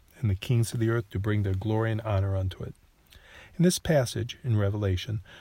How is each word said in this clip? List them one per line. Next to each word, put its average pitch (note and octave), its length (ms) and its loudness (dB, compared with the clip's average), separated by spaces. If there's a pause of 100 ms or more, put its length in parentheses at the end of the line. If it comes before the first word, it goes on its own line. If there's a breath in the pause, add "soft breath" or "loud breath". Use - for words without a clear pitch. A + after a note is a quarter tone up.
(180)
and A2+ 100 0
the G2+ 60 2
kings A#2 400 0
of A#2+ 60 -2
the A2+ 100 2
earth A#2 200 -2
do G2 100 -4
bring G#2 240 0
their F#2+ 100 -2
glory A2 380 -2
and G#2+ 80 -4
honor G2 360 0
unto F#2 280 -4
it." - 100 -12 (840 loud breath)
In E3 80 4
this F3+ 140 4
passage B2 640 0
in A#2+ 140 0
Revelation, G#2 640 0 (200 loud breath)